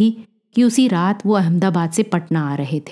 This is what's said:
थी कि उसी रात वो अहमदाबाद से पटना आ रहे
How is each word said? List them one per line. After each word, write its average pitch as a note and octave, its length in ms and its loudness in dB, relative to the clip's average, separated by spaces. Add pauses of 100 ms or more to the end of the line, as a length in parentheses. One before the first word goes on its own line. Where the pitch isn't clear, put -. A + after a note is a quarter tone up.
थी A3+ 280 0 (260)
कि A#3 80 2
उसी B3 260 2
रात G3 380 0
वो G#3 80 2
अहमदाबाद F3 560 0
से A3 120 0
पटना E3 500 -2
आ - 20 -4
रहे C#3+ 380 -4